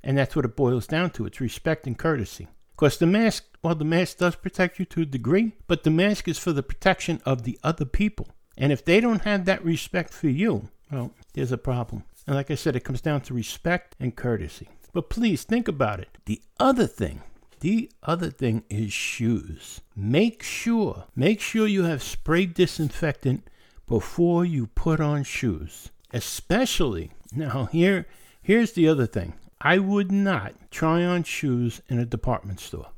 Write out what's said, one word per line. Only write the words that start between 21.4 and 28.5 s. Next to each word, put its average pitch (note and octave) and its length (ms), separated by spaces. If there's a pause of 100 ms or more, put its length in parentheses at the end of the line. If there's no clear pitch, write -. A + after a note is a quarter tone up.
you G3 160
have D#3+ 180
spray E3+ 440
disinfectant D#3+ 1000 (380)
before E3+ 600
you C#3+ 220
put D#3+ 320
on D3 240
shoes. D#2+ 640 (240)
Especially, B2 1000 (200)
now C3+ 340
here, F3 420 (340)
here's A3 300